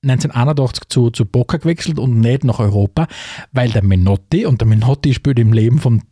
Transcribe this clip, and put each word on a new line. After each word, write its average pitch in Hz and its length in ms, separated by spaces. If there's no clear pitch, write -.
neunzehnhunderteinundachtzig 135 880
zu, 120 220
zu 117 140
Boca 127 320
gewechselt 165 420
und 120 200
nicht 120 240
nach 127 160
Europa? 101 480
Weil 123 180
der 107 140
Menotti, 98 640
und 127 140
der 113 80
Menotti 123 460
spielt 135 260
im 110 140
Leben 117 260
von 117 220